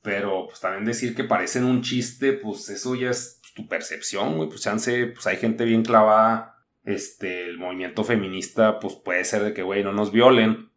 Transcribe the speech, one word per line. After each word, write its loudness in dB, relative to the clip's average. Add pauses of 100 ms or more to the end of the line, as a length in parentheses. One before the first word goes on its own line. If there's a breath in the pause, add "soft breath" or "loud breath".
Pero, -4
pues, -20
también -4
decir -4
que -6
parecen 0
un 2
chiste, -2
pues, -6
eso -6
ya -2
es -6 (180)
tu -14
percepción, -4
güey. -4
Pues, -12
chance, 0
pues, -10
hay -2
gente 0
bien 4
clavada. 4 (300)
Este, -6
el -10
movimiento -6
feminista, 0
pues, -8
puede -2
ser 0
de -2
que, -6
güey, 0
no -2
nos -2
violen. 6